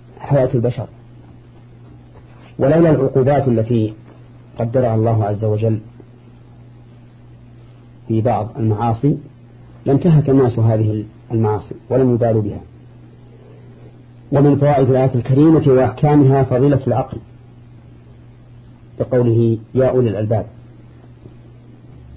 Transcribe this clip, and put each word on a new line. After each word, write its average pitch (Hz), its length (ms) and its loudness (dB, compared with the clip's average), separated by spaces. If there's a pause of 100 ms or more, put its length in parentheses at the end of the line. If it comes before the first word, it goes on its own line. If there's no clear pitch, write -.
(180)
حياة 131 360 -2
البشر". 117 320 -4 (1700)
ولولا 160 320 2
العقوبات 131 580 0
التي 110 460 -2 (640)
قدرها 117 360 -2
الله 110 300 0
عز 104 200 -4
وجل 110 360 -2 (2250)
في 110 120 -2
بعض 110 280 -2 (100)
المعاصي 113 600 -2 (680)
لانتهك 151 440 2
الناس 131 280 2
هذه 110 460 0 (280)
المعاصي 107 420 -4 (160)
ولم 127 240 2
يبالوا 113 280 0
بها. 101 180 -8 (1700)
ومن 139 240 2
فوائد 139 340 2
الآية 131 240 0
الكريمة 147 540 2
وأحكامها 135 720 2
فضيلة 131 440 0
العقل، 123 320 -2 (1800)
بقوله: 117 580 0 (160)
"يا 127 120 2
أولي 127 240 0
الألباب"، 107 360 -4 (1700)